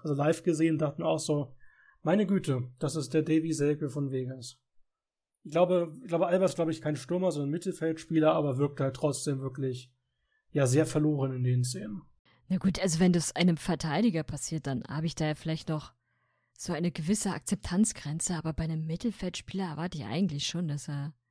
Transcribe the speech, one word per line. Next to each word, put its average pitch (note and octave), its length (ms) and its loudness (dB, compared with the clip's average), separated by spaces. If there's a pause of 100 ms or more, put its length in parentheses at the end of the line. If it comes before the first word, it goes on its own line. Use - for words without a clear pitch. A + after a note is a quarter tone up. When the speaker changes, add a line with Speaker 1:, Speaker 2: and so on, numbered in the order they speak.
Speaker 1:
also D3+ 100 -2
live D3 300 2
gesehen, D#3+ 340 4
dachte D3+ 240 -2
mir D#3+ 60 -2
auch D#3+ 120 2
so, D3 360 -2 (460)
"Meine G3 240 4
Güte, C#3+ 440 0 (100)
das D#3+ 160 -2
ist D3 180 -4
der D#3 100 4
Davy D#3+ 300 2
Selke D3 360 0
von C#3 220 -4
Vegas." B2+ 480 -6 (840)
Ich D3 80 -16
glaube, F3 500 2
ich - 60 -14
glaube, E3+ 200 2
Alba F#3 180 4
ist, E3+ 100 0
glaub E3 140 0
ich, D#3+ 120 -4
kein D3+ 140 -2
Stürmer, F3+ 360 0
sondern C#3+ 200 -2
Mittelfeldspieler, D#3+ 840 2
aber D3 240 0
wirkt C#3+ 220 0
halt C3+ 160 -2
trotzdem C#3 460 -2
wirklich, C3 500 -6 (600)
ja, C#3 160 4
sehr D3 180 6
verloren D3+ 480 2
in B2+ 100 -2
den B2 200 2
Szenen. G#2+ 380 -6 (460)
Speaker 2:
Na F#3 100 0
gut, F#3 220 0
also E3 200 2
wenn F#3 140 8
das E3+ 220 0
einem E3+ 220 4
Verteidiger E3 680 0
passiert, - 440 -6
dann C3 200 -2
habe D#3 200 -2
ich - 80 -6
da D#3 100 0
ja D3+ 100 0
vielleicht - 340 -4
noch D3+ 240 -4 (600)
so - 200 -6
eine E3+ 180 0
gewisse F#3+ 400 0
Akzeptanzgrenze, - 1040 0
aber D#3+ 180 -2
bei - 100 -4
einem D#3+ 220 -2
Mittelfeldspieler F#3 800 -4
erwarte D#3+ 320 -6
ich A#2 80 -6
eigentlich D3 400 -2
schon, E3+ 220 -4
dass C#3+ 200 -6
er D3 260 -6 (180)